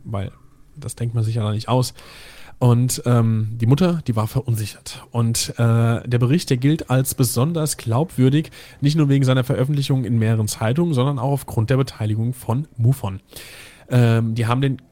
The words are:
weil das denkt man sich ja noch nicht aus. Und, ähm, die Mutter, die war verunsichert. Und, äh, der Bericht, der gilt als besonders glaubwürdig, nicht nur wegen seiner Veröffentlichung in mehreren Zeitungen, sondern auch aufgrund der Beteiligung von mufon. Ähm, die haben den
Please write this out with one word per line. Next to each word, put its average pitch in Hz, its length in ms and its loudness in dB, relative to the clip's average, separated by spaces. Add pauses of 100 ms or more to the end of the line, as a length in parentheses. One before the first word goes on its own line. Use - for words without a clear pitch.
weil 101 280 -6 (440)
das 143 200 -12
denkt 117 200 -6
man 117 80 0
sich 110 120 -2
ja 113 60 -2
noch 107 120 -2
nicht 107 160 -6
aus. 123 260 0 (680)
Und, 123 440 2
ähm, 113 480 2
die 117 140 -2
Mutter, 165 380 2
die 113 120 -2
war 107 100 0
verunsichert. - 840 -6
Und, 117 460 -2
äh, 117 480 2
der 123 140 0
Bericht, 127 300 2
der 131 80 2
gilt 143 320 0
als 131 260 0
besonders 151 600 0
glaubwürdig, 131 760 0 (300)
nicht 147 160 2
nur 151 100 4
wegen 139 160 4
seiner 131 220 2
Veröffentlichung 135 580 0
in 117 160 0
mehreren 110 300 2
Zeitungen, 151 440 0
sondern 135 260 0
auch 135 120 -2
aufgrund 120 380 -2
der 131 80 2
Beteiligung 113 560 -2
von 127 420 -4
mufon. 113 460 0 (680)
Ähm, 117 460 2
die 113 100 -2
haben 120 140 0
den 135 220 -2 (100)